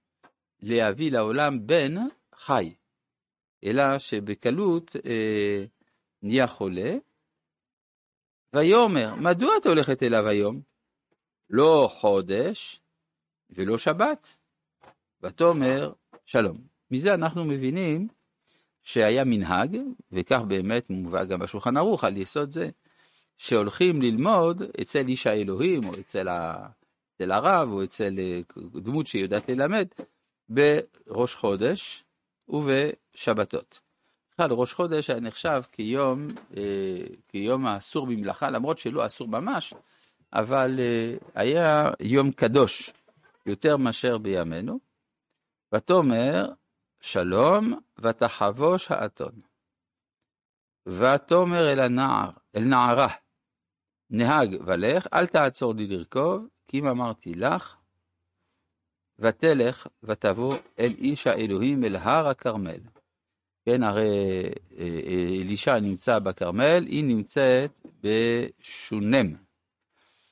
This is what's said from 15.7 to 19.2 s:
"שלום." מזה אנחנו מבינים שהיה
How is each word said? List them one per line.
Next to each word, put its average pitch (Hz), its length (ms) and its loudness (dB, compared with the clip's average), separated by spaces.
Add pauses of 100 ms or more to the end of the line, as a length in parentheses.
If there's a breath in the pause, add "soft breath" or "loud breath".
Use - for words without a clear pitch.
"שלום." 95 340 0 (320)
מזה 160 240 2
אנחנו 165 300 -2
מבינים 156 640 -2 (760)
שהיה 117 420 2